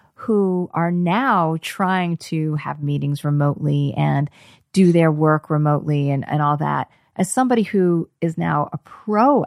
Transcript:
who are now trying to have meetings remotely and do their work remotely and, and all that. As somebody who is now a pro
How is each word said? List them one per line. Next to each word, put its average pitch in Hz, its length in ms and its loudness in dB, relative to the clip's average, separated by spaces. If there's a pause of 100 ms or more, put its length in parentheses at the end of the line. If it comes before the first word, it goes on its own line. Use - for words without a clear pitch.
(180)
who 185 560 -2
are 170 180 -2
now 175 680 0
trying 180 540 -2
to 156 400 -4
have 147 260 -8
meetings 143 440 -4
remotely 143 720 0
and 147 320 0 (420)
do 180 220 4
their 165 180 4
work 156 380 2
remotely 151 600 0
and, 139 180 -2
and 151 140 -2
all 147 140 0
that. 143 340 -4 (280)
As 190 120 0
somebody 247 340 2
who 180 460 0 (120)
is 165 160 -2
now 160 340 -2
a - 60 -10
pro 220 680 0